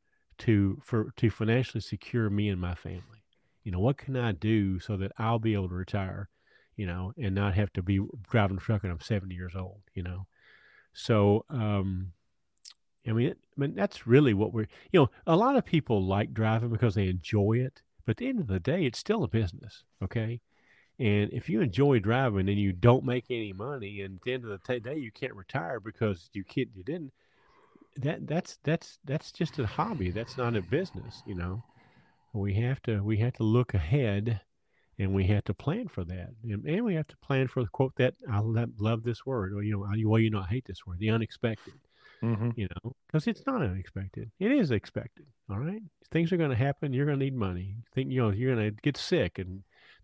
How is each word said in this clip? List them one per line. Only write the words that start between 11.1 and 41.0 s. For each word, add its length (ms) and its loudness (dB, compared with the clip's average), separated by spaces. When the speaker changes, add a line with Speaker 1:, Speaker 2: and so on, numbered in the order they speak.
Speaker 1:
um, 640 -2
I 60 -4
mean, 160 2
it, 100 -4
I 40 -2
mean, 140 -2
that's 320 -4
really 260 8
what 200 0
we're, 140 -2
you 100 8
know, 80 6
a 80 6
lot 220 6
of 80 2
people 360 4
like 320 2
driving 360 2
because 260 2
they 140 2
enjoy 480 2
it, 240 -4
but 60 0
at 60 0
the 120 -4
end 100 -2
of 80 -2
the 140 -2
day, 240 0
it's 120 -2
still 280 0
a 20 -2
business, 560 -2
okay? 380 -4
And 340 2
if 160 -6
you 100 0
enjoy 400 4
driving 480 2
and 100 2
you 140 2
don't 320 6
make 260 -2
any 220 -4
money, 500 -8
and 140 -8
at 60 -16
the 120 -4
end 120 -6
of 60 -8
the 80 -8
t-, 200 -4
day, 180 -8
you 140 -10
can't 220 -8
retire 480 -6
because 500 -4
you 140 -8
can't, 280 -4
you 100 -16
didn't, 280 -8
that, 280 -4
that's, 380 -6
that's, 400 -4
that's 300 -6
just 260 -6
a 60 0
hobby. 440 -2
That's 280 -8
not 180 0
a 60 0
business, 640 -6
you 100 -8
know? 260 -4
We 220 -2
have 300 -2
to, 180 0
we 160 0
have 160 0
to 100 -4
look 300 2
ahead, 640 0
and 160 -2
we 120 4
have 200 2
to 80 -2
plan 360 -4
for 160 -8
that. 240 -10
And, 220 -6
and 200 -2
we 100 0
have 120 -2
to 100 -20
plan 320 0
for, 160 -2
quote, 320 -2
that, 160 4
"I 80 2
lo-, 400 0
love 240 0
this 220 -4
word," 260 -2
or, 100 -4
you 120 -2
know, 100 -2
"I, 220 -2
well, 160 6
you 80 4
know, 100 -2
I 80 -6
hate 180 -2
this 220 -14
word," 120 -8
the 100 0